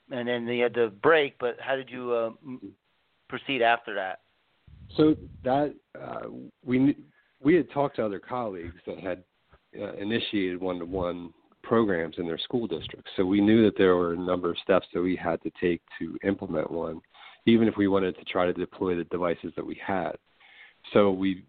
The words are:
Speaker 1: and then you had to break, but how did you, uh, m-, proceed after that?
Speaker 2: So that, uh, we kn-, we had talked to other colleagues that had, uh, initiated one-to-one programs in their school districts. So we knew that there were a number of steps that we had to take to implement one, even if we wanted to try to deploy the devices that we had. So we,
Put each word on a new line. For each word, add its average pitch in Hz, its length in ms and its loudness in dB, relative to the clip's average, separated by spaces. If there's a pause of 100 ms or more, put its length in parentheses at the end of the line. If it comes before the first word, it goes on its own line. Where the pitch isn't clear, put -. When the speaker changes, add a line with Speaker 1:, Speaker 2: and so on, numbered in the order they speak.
(120)
Speaker 1:
and 120 160 -6
then 120 200 -2
you 120 160 0
had 120 100 0
to 117 160 0
break, 143 500 2
but 120 200 -6
how 131 160 -4
did 131 140 -8
you, 123 220 -8
uh, 113 200 0 (140)
m-, 123 300 -14 (540)
proceed 131 320 -4
after 117 340 2
that? 92 240 -6 (800)
Speaker 2:
So 156 180 4 (280)
that, 139 300 -2 (260)
uh, - 280 -12 (360)
we 127 160 0
kn-, 139 240 4 (360)
we 147 160 4
had 143 160 2
talked 143 240 -2
to 117 100 -2
other 98 140 -4
colleagues 95 560 -8 (100)
that 87 140 -10
had, 92 240 -8 (560)
uh, 101 140 -8
initiated 101 640 -2
one-to-one 87 760 -6 (280)
programs 95 560 0
in 87 100 -4
their 80 100 -4
school 117 300 -4
districts. 76 480 -10
So 95 100 2
we 98 140 4
knew 110 240 8
that 101 140 4
there 95 180 6
were 87 180 0
a 85 40 -4
number 90 340 -2
of - 80 -8
steps - 340 2
that 85 80 0
we 90 140 0
had 82 280 -2
to - 60 -6 (120)
take 87 200 0 (160)
to 82 260 -8
implement 92 460 -2
one, 82 320 -6 (440)
even 113 220 8
if 104 100 0
we 101 100 4
wanted 95 300 2
to - 80 -20
try 90 200 0
to 90 80 2
deploy 90 420 -4
the 85 100 -4
devices 87 500 -4
that 78 100 -8
we 80 100 -10
had. 90 420 -6 (720)
So 101 200 6
we, 95 380 -2